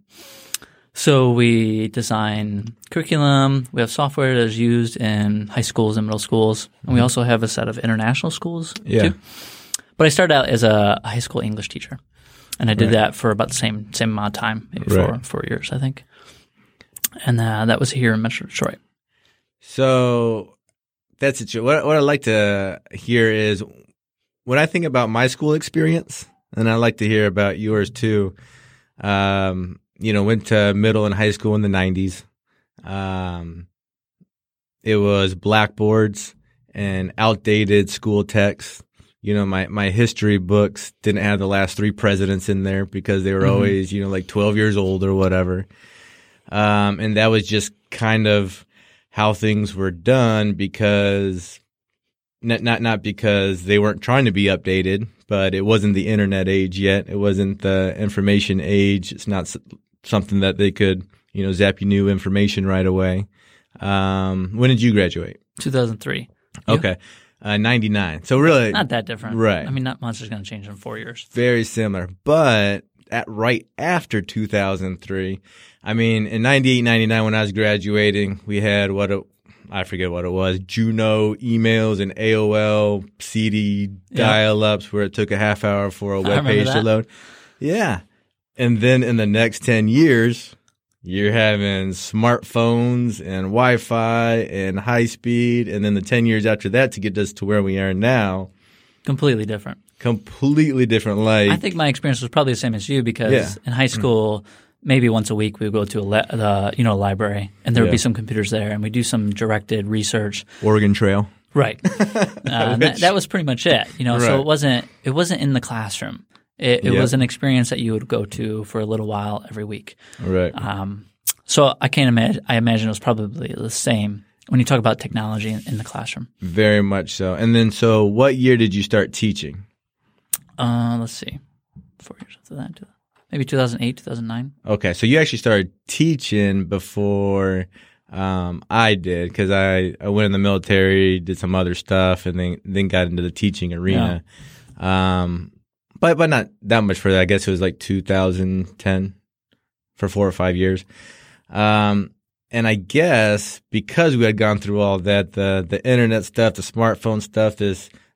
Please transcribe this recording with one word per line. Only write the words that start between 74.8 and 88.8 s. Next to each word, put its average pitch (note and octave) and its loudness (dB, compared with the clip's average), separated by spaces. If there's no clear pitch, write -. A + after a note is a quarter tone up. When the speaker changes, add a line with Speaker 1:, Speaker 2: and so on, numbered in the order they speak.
Speaker 2:
three, F#2+ -6
I G#2+ -4
mean, A2+ 2
in A2 -4
ninety-eight, C3 4
ninety-nine, A2+ 2
when A2 0
I A2 0
was G#2 -2
graduating, G#2 0
we G#2 -2
had G2+ 0
what G2 -2
it, G2 -4
I F#2+ -6
forget F2+ -6
what F2 -6
it F2+ -4
was, F#2 0
Juno A2 0
emails A2+ 0
and G2 -4
A A2 0
O G#2+ 2
L G#2+ 2
C A2 -2
D G2+ -2
Speaker 1:
Yeah. - 0
Speaker 2:
dial-ups G#2+ 2
where G#2 0
it G2 -4
took G#2 -2
a G2+ -2
half G#2 -2
hour G2+ 0
for G2+ -6
a G2 -2
Speaker 1:
I - -2
Speaker 2:
web F#2+ -2
Speaker 1:
remember G#2 0
Speaker 2:
page G#2 2
to - -2
Speaker 1:
that. A2+ 0
Speaker 2:
load. A2 2
Yeah. D3+ -2
And A#2+ 2